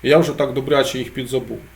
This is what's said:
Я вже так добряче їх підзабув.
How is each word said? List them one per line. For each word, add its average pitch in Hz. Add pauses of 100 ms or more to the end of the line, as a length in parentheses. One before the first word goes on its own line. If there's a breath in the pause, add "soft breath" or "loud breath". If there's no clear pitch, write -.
Я 139
вже 147
так 135
добряче 135
їх 127
підзабув. 123 (160)